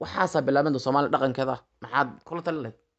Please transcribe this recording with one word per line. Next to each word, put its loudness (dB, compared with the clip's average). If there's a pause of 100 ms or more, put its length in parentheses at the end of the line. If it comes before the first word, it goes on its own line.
waxaasaa 0
bilaaban 2
doona -2
Soomaali 2
dhaqankeeda. 0 (260)
Maxaad 0 (160)
kula -8
talin -4
lahayd -10 (220)